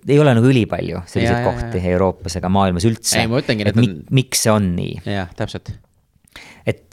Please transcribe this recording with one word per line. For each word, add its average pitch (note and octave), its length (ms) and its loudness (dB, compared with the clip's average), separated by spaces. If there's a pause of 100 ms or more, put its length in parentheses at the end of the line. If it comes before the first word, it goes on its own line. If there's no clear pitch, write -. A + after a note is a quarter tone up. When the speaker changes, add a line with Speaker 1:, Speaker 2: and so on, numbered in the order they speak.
Speaker 1:
ei C#3+ 120 4
ole C#3+ 160 6
nagu A2+ 100 4
ülipalju, F2+ 600 0
selliseid A#2 260 -2
Speaker 2:
Jaa, A#2+ 80 -2
jaa, G#2 100 0
Speaker 1:
kohti A#2 280 -6
Speaker 2:
jaa. F2+ 140 -2
Speaker 1:
Euroopas F2+ 420 0
ega F2 120 -4
maailmas F#2+ 380 2
üldse. A2+ 340 -2
Speaker 2:
Ei, A#2 80 0
ma A#2+ 140 -2
ütlengi, G#2+ 260 -2
Speaker 1:
Et G#2 80 2
Speaker 2:
need A#2 120 4
Speaker 1:
mi-, - 20 -2
Speaker 2:
on D#2 220 -10
Speaker 1:
miks C3 280 0
see A2+ 120 2
on G2+ 240 2
nii? F2 280 -6
Speaker 2:
Jah, G2 320 -6
täpselt. - 360 -10 (920)
Speaker 1:
Et, - 280 -4